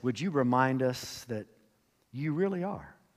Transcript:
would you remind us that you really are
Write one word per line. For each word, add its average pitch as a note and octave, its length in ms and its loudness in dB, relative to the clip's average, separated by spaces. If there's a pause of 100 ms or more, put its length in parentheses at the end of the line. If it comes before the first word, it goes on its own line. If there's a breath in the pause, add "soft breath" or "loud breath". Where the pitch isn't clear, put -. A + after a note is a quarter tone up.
would B2+ 180 0
you F3+ 120 -2
remind C3 500 4
us - 460 -2
that G#2+ 200 -6 (640)
you C#3+ 220 -2
really F3+ 300 0
are - 320 -8 (220)